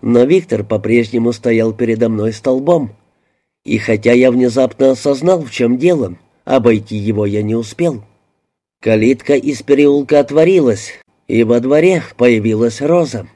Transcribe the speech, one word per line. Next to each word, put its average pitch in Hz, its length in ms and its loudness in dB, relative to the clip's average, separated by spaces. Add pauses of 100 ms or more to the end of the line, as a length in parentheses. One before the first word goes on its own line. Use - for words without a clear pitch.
Но 120 220 2
Виктор 151 400 0
по-прежнему 113 680 0
стоял 113 400 -2
передо 113 360 -2
мной 110 240 -4
столбом. 135 640 -2 (680)
И - 140 -4
хотя 110 360 0
я 127 180 4
внезапно 127 600 0
осознал, 147 520 -2
в 120 80 -14
чем 123 260 -2
дело, 127 400 -2 (280)
обойти 113 500 0
его 104 300 -4
я 104 180 -4
не 107 120 -4
успел. 117 480 -6 (760)
Калитка 113 540 0
из 135 260 -4
переулка 143 580 2
отворилась, 143 840 0 (300)
и 113 120 2
во 117 180 0
дворе 156 420 2 (140)
появилась 113 640 0
Роза. 143 440 -2 (100)